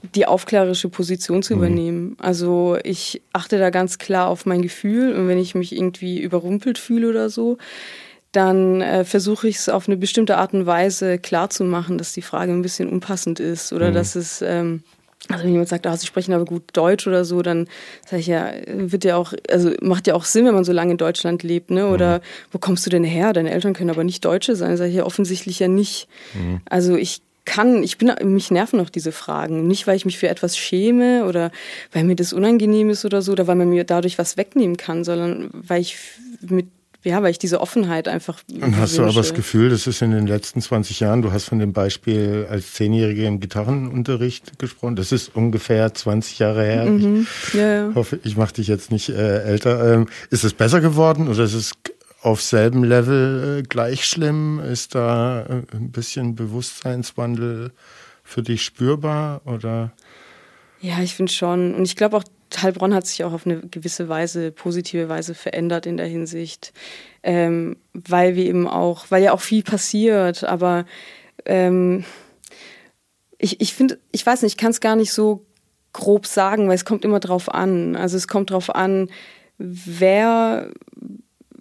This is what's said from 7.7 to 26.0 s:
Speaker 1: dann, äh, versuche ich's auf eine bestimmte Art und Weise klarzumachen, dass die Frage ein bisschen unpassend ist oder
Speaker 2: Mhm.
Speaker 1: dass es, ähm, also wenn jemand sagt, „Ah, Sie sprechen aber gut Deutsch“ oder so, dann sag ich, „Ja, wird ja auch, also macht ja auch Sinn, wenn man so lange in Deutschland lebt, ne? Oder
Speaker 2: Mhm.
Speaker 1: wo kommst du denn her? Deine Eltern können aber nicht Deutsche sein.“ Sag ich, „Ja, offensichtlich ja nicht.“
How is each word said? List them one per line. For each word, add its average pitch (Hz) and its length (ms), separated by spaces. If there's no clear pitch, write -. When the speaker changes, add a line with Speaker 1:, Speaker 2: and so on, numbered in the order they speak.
Speaker 1:
dann, 190 500
äh, 185 240
versuche 208 420
ich's 208 220
auf 196 180
eine 202 100
bestimmte 202 400
Art 190 160
und 190 120
Weise 180 520
klarzumachen, 180 800
dass 170 160
die 180 80
Frage 180 300
ein 175 100
bisschen 180 280
unpassend 180 500
ist 165 340
oder 175 160
Speaker 2:
Mhm. 196 60
Speaker 1:
dass 175 200
es, 175 260
ähm, 170 420
also 175 160
wenn 180 80
jemand 175 160
sagt, 175 180
„Ah, 165 120
Sie - 100
sprechen 185 260
aber 170 120
gut 170 180
Deutsch“ 175 320
oder 180 200
so, 175 160
dann 170 260
sag 180 100
ich, 165 80
„Ja, 165 240
wird 190 360
ja 175 140
auch, 175 160
also 175 200
macht 180 260
ja 170 80
auch 170 80
Sinn, 233 220
wenn 240 100
man 185 80
so 175 80
lange 175 220
in 175 40
Deutschland 170 460
lebt, 170 280
ne? 190 160
Oder 180 320
Speaker 2:
Mhm. - 20
Speaker 1:
wo 196 80
kommst 180 260
du 180 40
denn 170 140
her? 170 300
Deine 165 180
Eltern 190 220
können 180 160
aber 165 160
nicht 180 180
Deutsche 185 320
sein.“ 175 220
Sag 180 100
ich, 175 80
„Ja, 180 100
offensichtlich 180 540
ja 185 80
nicht.“ 196 400